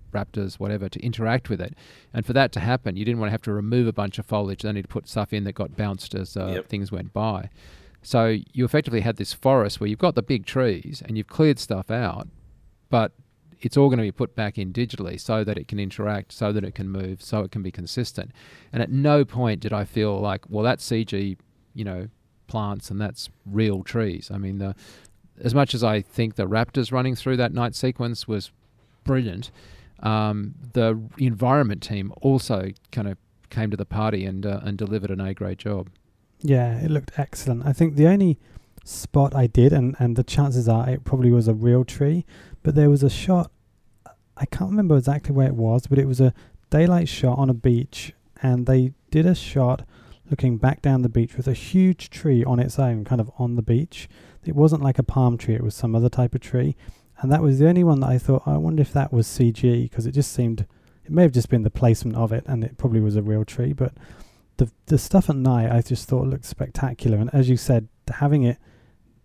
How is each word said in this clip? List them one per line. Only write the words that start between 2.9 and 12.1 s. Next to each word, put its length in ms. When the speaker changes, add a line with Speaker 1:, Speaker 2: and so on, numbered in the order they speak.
Speaker 1:
you 80
didn't 160
wanna 120
have 100
to 100
remove 340
a 60
bunch 260
of 60
foliage. 380
They 100
need 100
to 60
put 200
stuff 260
in 100
that 80
got 240
bounced 380
as, 240
uh, 160
Speaker 2:
Yep. 140
Speaker 1:
things 220
went 220
by. 380
So 380
you 100
effectively 380
had 140
this 180
forest 440
where 100
you've 100
got 160
the 80
big 240
trees 580
and 140
you've 80
cleared 320
stuff 320
out, 380